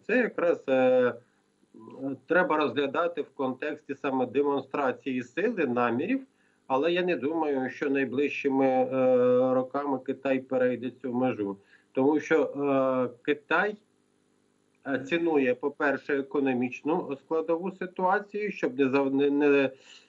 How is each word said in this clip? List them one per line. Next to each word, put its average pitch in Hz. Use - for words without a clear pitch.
це 214
якраз, 175
е, 127
треба 160
розглядати 147
в -
контексті 143
саме 131
демонстрації 135
сили, 180
намірів. 123
Але 143
я 180
не 180
думаю, 139
що 143
найближчими, 135
е, 131
роками 135
Китай 135
перейде 127
цю 127
межу. 107
Тому 143
що, 151
е, 131
Китай, 170
е, 135
цінує, 143
по-перше, 143
економічну 135
складову 165
ситуації, 196
щоб 131
не 139
зав-, 135
не, 143
не, 143